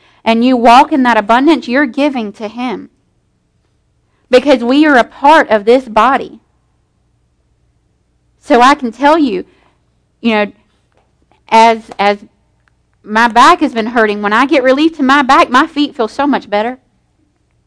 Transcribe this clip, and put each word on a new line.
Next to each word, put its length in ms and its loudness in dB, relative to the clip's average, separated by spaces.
and 200 0
you 140 2
walk 340 4
in 120 0
that 140 0
abundance, 500 0
you're 180 -2
giving 480 -4
to 140 -14
him. 420 -10
Because 340 0
we 220 2
are 120 2
a 60 4
part 460 2
of 160 0
this 220 2
body. 520 -2
So 200 0
I 160 4
can 160 -8
tell 280 0
you, 260 -4
you 140 -2
know, 180 -2
as, 520 0
as 260 -4
my 240 0
back 340 2
has 120 -2
been 140 -6
hurting, 340 -2
when 120 -4
I 120 0
get 180 0
relief 340 0
to 60 -4
my 180 2
back, 280 0
my 160 2
feet 300 -6
feel 120 -4
so 200 -6
much 220 -4
better. 300 -6